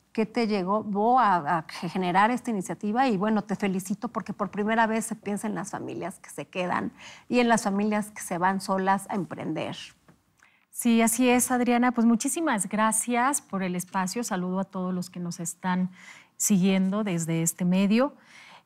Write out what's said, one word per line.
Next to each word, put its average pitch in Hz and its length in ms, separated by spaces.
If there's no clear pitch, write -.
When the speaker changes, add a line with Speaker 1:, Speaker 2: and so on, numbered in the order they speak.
Speaker 1:
qué 220 120
te 220 220
llevó 208 720
a, 175 400
a 156 100
generar 185 600
esta 240 220
iniciativa 208 560
y, 220 80
bueno, 208 260
te 196 140
felicito 196 500
porque - 260
por 196 200
primera 220 340
vez 220 180
se 220 120
piensa 202 320
en 202 80
las 185 160
familias - 480
que - 100
se 147 160
quedan - 460
y 240 120
en 240 80
las 226 160
familias 208 480
que - 100
se 175 160
van 190 220
solas 190 500
a - 60
emprender. 156 600
Speaker 2:
Sí, 233 320
así 226 260
es, 240 220
Adriana. 247 400
Pues 240 160
muchísimas 233 640
gracias 233 720
por 190 240
el 180 100
espacio. 185 480
Saludo 185 380
a 190 40
todos 185 300
los 180 160
que - 80
nos 175 220
están 185 500
siguiendo 190 640
desde 165 400
este 165 220
medio. 202 500